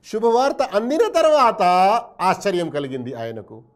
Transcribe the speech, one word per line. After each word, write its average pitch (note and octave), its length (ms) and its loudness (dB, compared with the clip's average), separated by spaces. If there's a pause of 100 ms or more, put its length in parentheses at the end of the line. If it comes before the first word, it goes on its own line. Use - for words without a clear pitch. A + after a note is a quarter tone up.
(120)
శుభవార్త A#3 500 0
అందిన B3 500 0
తర్వాత D4 500 2 (600)
ఆశ్చర్యం F3+ 480 -2
కలిగింది C3 440 -8
ఆయనకు. A2+ 500 -12 (120)